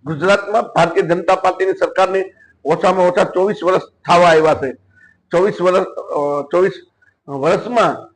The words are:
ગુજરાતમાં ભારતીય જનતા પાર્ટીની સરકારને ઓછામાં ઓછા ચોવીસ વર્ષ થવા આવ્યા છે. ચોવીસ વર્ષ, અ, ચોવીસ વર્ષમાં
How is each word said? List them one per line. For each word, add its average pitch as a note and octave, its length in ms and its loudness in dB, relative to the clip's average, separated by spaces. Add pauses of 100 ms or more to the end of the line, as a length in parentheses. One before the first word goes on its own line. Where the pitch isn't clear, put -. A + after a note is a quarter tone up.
ગુજરાતમાં G3 580 0
ભારતીય E3+ 400 0
જનતા F3 320 0
પાર્ટીની F#3 380 -2
સરકારને F#3 640 -2 (300)
ઓછામાં F3+ 420 2
ઓછા F#3 180 2
ચોવીસ G3 400 -2
વર્ષ F#3 160 2
થવા - 340 -4
આવ્યા D#3+ 400 4
છે. C3 180 -6 (580)
ચોવીસ F#3 300 0
વર્ષ, F3+ 260 2
અ, C#3+ 560 -4 (100)
ચોવીસ F3+ 200 2 (560)
વર્ષમાં E3+ 880 -2